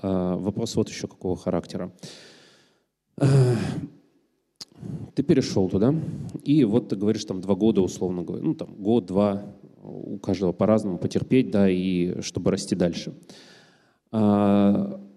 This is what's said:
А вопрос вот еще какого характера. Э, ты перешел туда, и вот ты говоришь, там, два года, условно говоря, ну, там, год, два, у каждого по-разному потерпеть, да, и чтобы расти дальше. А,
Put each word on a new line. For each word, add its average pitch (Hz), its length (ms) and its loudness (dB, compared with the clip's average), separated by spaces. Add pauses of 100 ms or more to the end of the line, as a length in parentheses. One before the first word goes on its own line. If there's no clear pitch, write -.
А 92 340 -2
вопрос 101 400 -4
вот 110 120 0
еще - 200 -10
какого 92 280 -6
характера. 92 560 -6 (1300)
Э, 135 360 6 (1600)
ты 143 80 -2
перешел 131 460 2
туда, 101 260 2 (500)
и 147 200 4
вот 104 240 2
ты 110 80 -4
говоришь, 107 280 0
там, 92 160 -6
два 95 140 0
года, 98 260 4
условно 90 420 -2
говоря, 90 220 -8
ну, 160 100 0
там, 87 280 -10
год, 104 240 2
два, 98 360 0 (400)
у 101 360 -12
каждого 92 340 -2
по-разному 104 460 2
потерпеть, 101 520 0
да, 98 200 4
и 92 500 0
чтобы 95 300 -4
расти 95 260 -2
дальше. 87 380 -2 (1000)
А, 101 880 4 (160)